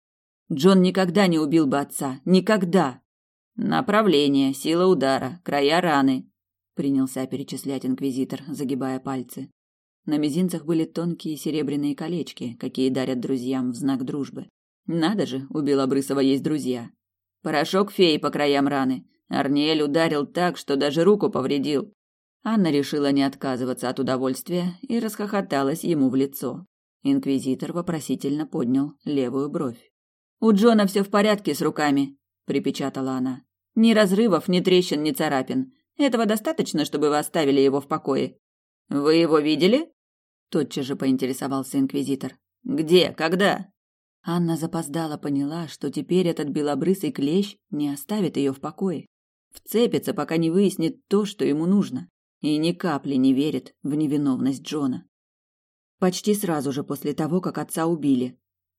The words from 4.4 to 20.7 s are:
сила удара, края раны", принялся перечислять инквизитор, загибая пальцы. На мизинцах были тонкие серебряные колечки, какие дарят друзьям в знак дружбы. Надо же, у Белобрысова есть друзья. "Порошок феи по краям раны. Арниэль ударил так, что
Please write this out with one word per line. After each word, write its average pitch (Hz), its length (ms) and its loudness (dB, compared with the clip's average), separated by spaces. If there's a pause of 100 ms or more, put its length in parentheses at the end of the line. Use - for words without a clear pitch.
сила 170 320 0
удара, 135 560 2
края 143 380 2
раны", 139 500 2 (440)
принялся 135 520 -2
перечислять 131 580 -8
инквизитор, 131 640 -4
загибая 131 520 -4
пальцы. 135 500 -10 (540)
На 151 140 -2
мизинцах 160 460 -2
были 160 200 0
тонкие 165 520 -6
серебряные 143 600 -4
колечки, 156 640 -8
какие 131 300 -2
дарят 131 280 -2
друзьям 127 540 -4
в - 20 -10
знак 131 300 -2
дружбы. 143 420 -8 (400)
Надо 165 400 0
же, 135 240 -8
у 156 120 -4
Белобрысова 135 580 0
есть 135 240 2
друзья. 127 460 -4 (520)
"Порошок 160 480 2
феи 165 280 4
по 147 120 -2
краям 143 380 2
раны. 135 400 -2 (200)
Арниэль 143 540 0
ударил 151 420 0
так, 170 320 -2
что - 200 -4